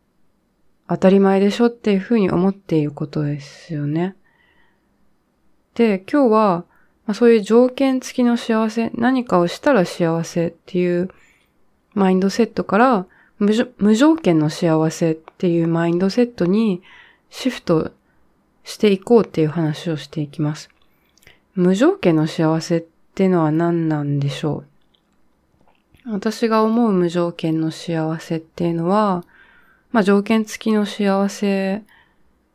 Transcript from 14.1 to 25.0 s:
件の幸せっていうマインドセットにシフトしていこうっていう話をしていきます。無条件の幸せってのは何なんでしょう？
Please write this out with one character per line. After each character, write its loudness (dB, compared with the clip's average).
件 2
の 2
幸 0
せ -2
っ -2
て -8
い 0
う -2
マ 0
イ 0
ン 0
ド 0
セ 2
ッ -4
ト -4
に 0
シ -6
フ -10
ト 0
し -16
て 2
い 0
こ 4
う 2
っ 2
て -6
い 2
う 0
話 -4
を -4
し -10
て -10
い -6
き -8
ま -2
す。 -20
無 2
条 2
件 2
の 2
幸 0
せ -2
っ -14
て 2
の 2
は 2
何 0
な -2
ん -2
で -2
し -10
ょ -6
う？ -20